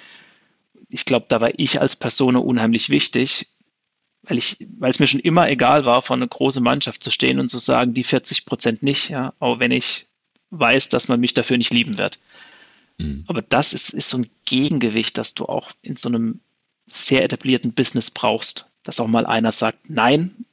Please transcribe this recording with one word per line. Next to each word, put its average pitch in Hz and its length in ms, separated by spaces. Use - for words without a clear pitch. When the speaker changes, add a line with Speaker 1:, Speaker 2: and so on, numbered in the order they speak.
Speaker 1:
Ich - 160
glaub, 117 240
da 117 100
war 113 180
ich 143 240
als 135 140
Persona 127 440
unheimlich 117 500
wichtig, 135 580
weil 147 100
ich, - 200
weil 127 120
es - 80
mir 143 80
schon 135 120
immer 165 300
egal 135 360
war, 123 160
vor - 140
einer 123 120
großen 131 360
Mannschaft 123 400
zu - 80
stehen 131 280
und 127 100
zu 123 100
sagen, 123 340
"Die 123 100
vierzig - 420
Prozent - 380
nicht", 139 260
ja, 131 300
auch 123 200
wenn 123 120
ich - 360
weiß, 135 380
dass 123 180
man 120 120
mich 123 140
dafür 123 240
nicht 117 140
lieben 117 260
wird. - 220
Speaker 2:
Mhm. 73 300
Speaker 1:
Aber 143 140
das 127 320
ist, - 160
ist - 200
so - 80
ein 120 120
Gegengewicht, 120 720
das 117 160
du - 120
auch - 260
in - 140
so - 140
einem 113 300
sehr - 360
etablierten 123 500
Business - 380
brauchst, - 560
dass - 160
auch 117 80
mal 113 180
einer 113 260
sagt, - 380
"Nein, 151 440